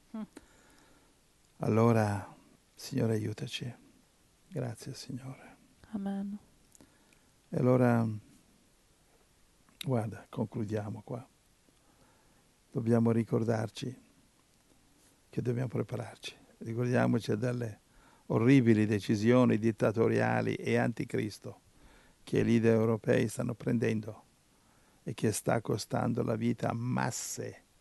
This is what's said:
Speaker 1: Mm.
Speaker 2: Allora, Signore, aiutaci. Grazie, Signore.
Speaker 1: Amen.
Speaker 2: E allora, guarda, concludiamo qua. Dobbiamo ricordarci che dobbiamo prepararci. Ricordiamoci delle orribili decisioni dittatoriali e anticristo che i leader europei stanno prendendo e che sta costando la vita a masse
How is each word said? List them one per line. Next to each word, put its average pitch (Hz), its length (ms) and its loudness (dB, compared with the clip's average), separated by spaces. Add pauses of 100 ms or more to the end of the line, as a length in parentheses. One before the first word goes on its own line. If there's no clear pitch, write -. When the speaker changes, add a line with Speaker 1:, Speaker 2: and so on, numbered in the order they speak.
(160)
Speaker 1:
Mm. 220 60 -8 (1400)
Speaker 2:
Allora, 110 760 2 (400)
Signore, 120 380 -4
aiutaci. 110 600 -6 (760)
Grazie, 127 460 -10
Signore. - 600 -14 (340)
Speaker 1:
Amen. 196 460 -6 (1120)
Speaker 2:
E 180 80 -6
allora, 123 480 4 (1800)
guarda, 117 440 -4
concludiamo 107 760 -6
qua. 120 200 -10 (1500)
Dobbiamo 117 400 2
ricordarci 113 840 -2 (1300)
che - 120 -6
dobbiamo 117 260 -4
prepararci. 113 680 -8 (260)
Ricordiamoci 120 760 0
delle 120 440 -4 (460)
orribili 113 580 6
decisioni 113 720 4
dittatoriali 113 960 0
e 117 220 -2
anticristo 117 840 -4 (640)
che - 140 0
i 110 60 4
leader 113 300 4
europei 113 540 2
stanno 120 260 -4
prendendo 113 720 -2 (800)
e 131 100 -10
che 113 160 0
sta - 300 -2
costando 117 640 -2
la 117 100 -2
vita 117 360 -2
a 120 40 -4
masse 120 880 -6 (180)